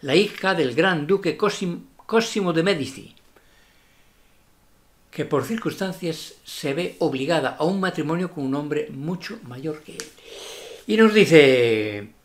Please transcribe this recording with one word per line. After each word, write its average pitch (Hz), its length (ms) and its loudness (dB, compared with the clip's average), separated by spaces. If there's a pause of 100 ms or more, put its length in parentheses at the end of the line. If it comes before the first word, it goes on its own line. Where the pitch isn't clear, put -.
la 139 140 -2
hija 190 400 2
del 135 180 0
gran 160 320 2
duque 180 320 0
Cosim-, 190 500 -4 (180)
Cosimo 214 480 0
de 165 100 2
Medici, 160 520 -4 (2000)
que 147 140 -6
por - 200 -2
circunstancias 175 960 -6
se - 300 -8
ve 165 260 -6
obligada 139 600 -2
a 151 60 0
un 190 140 0
matrimonio 175 520 -4
con 143 140 -8
un 135 100 -2
hombre 147 340 -6
mucho 165 540 -10
mayor 139 400 -10
que - 140 -20
él. - 80 -10 (840)
Y 214 100 2
nos 220 160 8
dice 120 960 6 (140)